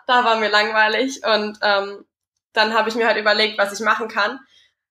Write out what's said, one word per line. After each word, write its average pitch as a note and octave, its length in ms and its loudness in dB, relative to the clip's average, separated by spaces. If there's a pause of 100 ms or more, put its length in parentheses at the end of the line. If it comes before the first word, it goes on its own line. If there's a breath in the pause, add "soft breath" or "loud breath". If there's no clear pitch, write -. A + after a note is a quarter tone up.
da B3 180 4
war A3+ 120 2
mir G#3+ 120 0
langweilig G#3+ 760 0
und, G#3 380 -2
ähm, G3+ 440 -2 (480)
dann A3 180 2
hab A3 140 2
ich A3 80 -4
mir A#3 120 0
halt G#3+ 120 2
überlegt, G#3+ 400 0
was G3+ 140 0
ich G#3 120 -8
machen A3+ 240 0
kann. A3 320 -4 (500 soft breath)